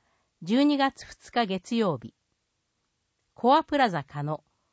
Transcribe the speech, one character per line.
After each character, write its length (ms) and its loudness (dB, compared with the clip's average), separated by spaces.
十 200 2
二 160 2
月 260 -2
二 260 -20
日 140 -2
月 320 -6
曜 220 0
日。 160 -18
コ 200 2
ア 100 4
プ 120 -4
ラ 140 2
ザ 120 -4
加 200 -10
野。 200 -6